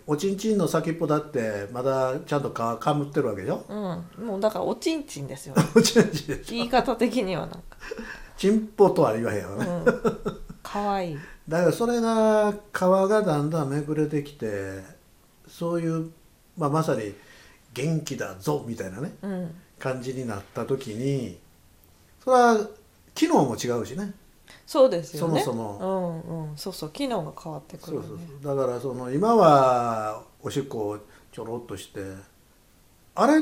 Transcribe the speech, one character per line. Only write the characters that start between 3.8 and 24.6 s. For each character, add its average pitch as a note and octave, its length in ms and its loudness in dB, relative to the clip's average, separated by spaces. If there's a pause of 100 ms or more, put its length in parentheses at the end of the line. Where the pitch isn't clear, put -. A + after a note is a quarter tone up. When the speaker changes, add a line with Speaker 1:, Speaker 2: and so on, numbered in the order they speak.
Speaker 1:
も G3 100 -4
う G3 40 -6
だ G#3+ 100 2
か F3+ 80 -6
ら - 60 -2
お - 100 -2
ち - 180 -2
ん D4+ 120 -6
ち - 160 -12
ん C#3 60 -10
で C3+ 100 -12
す - 100 -16
よ。 C3+ 160 -6
Speaker 2:
<laughs> - 100 -6
お A3+ 80 8
ち - 160 4
ん A3+ 140 10
ち D3+ 140 -6
ん - 20 -18
で - 160 -6
し - 80 -12
ょ？ - 20 -8
Speaker 1:
言 A#3 120 -2
い A#3 40 -6
方 A#3+ 280 2
的 A#3 260 0
に F#3 140 -4
は D3+ 60 -6
な - 40 -10
ん E3 40 -12
か。 - 80 -14 (760)
Speaker 2:
チ F#3+ 140 2
ン G#3+ 180 2
ポ F#3+ 220 6
と E3+ 140 4
は A#2 100 4
言 A2+ 100 -2
わ G#2+ 100 -2
へ G2+ 60 -2
ん - 20 -6
よ F#2 140 -8
ね。 D3 100 -2
Speaker 1:
う F3+ 60 -2
ん。 F3 140 -2 (760)
可 G#3 300 -4
愛 F#3 220 -2
い。 C#3+ 40 -8 (300)
Speaker 2:
だ D#3+ 120 0
か F3+ 80 4
ら D#3 40 4
そ A#3 160 0
れ A#3+ 140 2
が、 A3 500 4
皮 G3+ 40 -2 (200)
が F#3+ 460 4
だ D#3 200 2
ん D3 80 0
だ D#3+ 140 0
ん C3+ 60 -4
め C#3+ 120 -2
く D3 140 -4
れ D3+ 120 2
て D3+ 160 -2
き - 100 -14
て、 G2 480 -6 (680)
そ E3+ 280 -6
う E3+ 40 0
い E3 80 -2
う、 D#3+ 240 -4 (460)
ま D#3+ 100 0
あ、 - 20 0
ま D#3 140 2
さ D3+ 120 0
に G#2+ 200 -6 (580)
元 D3+ 280 -2
気 C#3 160 -8
だ G2+ 220 -8
ぞ C#3+ 280 -4
み A2+ 80 -6
た F#2+ 120 -8
い F#2 40 -12
な F#2+ 80 -12
ね、 D3+ 220 -8
Speaker 1:
う G3 60 -10
ん。 F3+ 280 -8 (240)
Speaker 2:
感 B2+ 220 -6
じ B2+ 120 -6
に B2+ 140 -8
な G#2 120 -6
っ - 20 -14 (120)
た A#2 120 -6
時 C3+ 220 -4
に、 A#2 520 -4 (840)
そ B3+ 100 0
れ B3+ 60 8
は A#3 200 8 (580)
機 D#4+ 140 2
能 A3 160 6
も A#2 100 -2
違 A#2+ 240 -2
う G#2+ 60 -4
し B2 120 -12
ね。 G3+ 160 -8 (520)